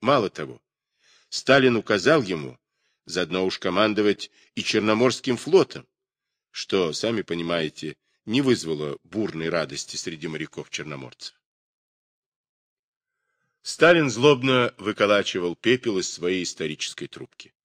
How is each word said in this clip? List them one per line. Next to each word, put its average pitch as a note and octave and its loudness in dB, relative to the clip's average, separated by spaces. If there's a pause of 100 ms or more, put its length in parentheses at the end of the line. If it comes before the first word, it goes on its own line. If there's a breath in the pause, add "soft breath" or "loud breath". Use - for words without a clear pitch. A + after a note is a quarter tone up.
Мало A2+ 2
того, C2 -12 (680 soft breath)
Сталин C3 4
указал A2 2
ему D#2 -8 (460)
заодно F2+ -2
уж F#2+ -4
командовать G#2 0 (240 soft breath)
и G2+ -8
Черноморским A2+ 0
флотом, - 2 (640)
что, F2+ -2
сами G#2+ -4
понимаете, E2+ -6 (280)
не A2+ -2
вызвало D#2+ -2
бурной E2 -6
радости D#2 -6
среди E2 -10
моряков-черноморцев. D2+ -12 (2250)
Сталин D#3+ 4
злобно B2+ 4
выколачивал G2 0
пепел A#2+ 0
из F2+ -4
своей F2+ -2
исторической - -8
трубки. - -18 (120)